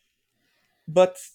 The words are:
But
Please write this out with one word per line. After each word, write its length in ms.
But 320